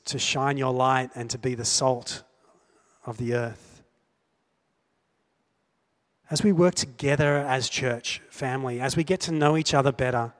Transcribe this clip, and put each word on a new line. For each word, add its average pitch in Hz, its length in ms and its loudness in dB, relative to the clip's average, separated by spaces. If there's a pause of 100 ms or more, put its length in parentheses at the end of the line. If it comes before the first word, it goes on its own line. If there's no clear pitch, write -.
to - 120 -6
shine 135 380 0
your 131 180 0
light 127 400 2
and 117 160 -8
to - 80 -6
be 127 160 -2
the 117 120 -6
salt - 580 0 (840)
of 113 120 -10
the 120 160 -2
earth. 117 500 -6 (2500)
As 151 120 0
we 208 120 4
work 175 220 4
together 143 640 0
as 131 300 -2
church - 600 -4
family, 127 500 -6
as 131 160 -2
we 165 80 2
get 185 180 0
to 170 120 -4
know 151 240 4
each 160 160 0
other 139 180 4
better, 123 480 -2